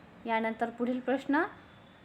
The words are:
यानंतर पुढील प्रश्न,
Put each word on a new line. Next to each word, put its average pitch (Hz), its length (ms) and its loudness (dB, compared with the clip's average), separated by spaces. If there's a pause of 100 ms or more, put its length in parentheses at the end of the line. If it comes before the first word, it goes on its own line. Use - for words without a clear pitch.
(260)
यानंतर 226 440 0
पुढील 247 320 -2
प्रश्न, 269 420 2 (600)